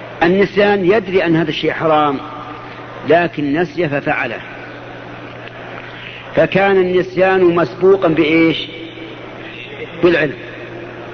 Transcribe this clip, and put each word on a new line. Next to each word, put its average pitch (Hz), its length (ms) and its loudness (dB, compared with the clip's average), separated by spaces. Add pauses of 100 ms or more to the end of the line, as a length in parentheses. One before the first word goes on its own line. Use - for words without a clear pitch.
(220)
النسيان 196 600 4
يدري 185 400 2
أن 165 120 4
هذا 160 120 2
الشيء 147 240 -2
حرام، 151 460 2 (880)
لكن 156 520 2
نسي 175 280 -2
ففعله، 131 500 -2 (2000)
فكان 190 420 4
النسيان 180 800 4
مسبوقا 185 540 4
بإيش؟ 160 600 4 (1300)
بالعلم، 151 340 2 (760)